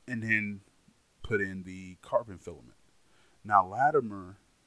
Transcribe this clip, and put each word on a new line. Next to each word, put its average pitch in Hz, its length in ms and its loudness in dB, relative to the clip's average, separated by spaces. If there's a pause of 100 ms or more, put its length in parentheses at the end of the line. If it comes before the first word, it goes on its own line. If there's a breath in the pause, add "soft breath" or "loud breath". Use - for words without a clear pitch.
and 117 160 -6
then 107 380 0 (640)
put 104 200 0
in 95 220 -6
the 92 360 -14
carbon 110 380 -4
filament. 67 400 -18 (680 soft breath)
Now, 98 220 6
Latimer 107 720 0 (280)